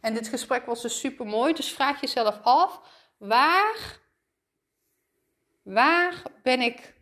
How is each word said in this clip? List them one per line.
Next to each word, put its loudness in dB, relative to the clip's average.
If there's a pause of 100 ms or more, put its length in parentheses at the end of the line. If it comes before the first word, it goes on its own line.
En -4
dit -6
gesprek -4
was -6
dus -6
supermooi. -2
Dus -6
vraag -2
jezelf -2
af: 4 (360)
waar, 0 (1600)
waar 2 (220)
ben 2
ik -4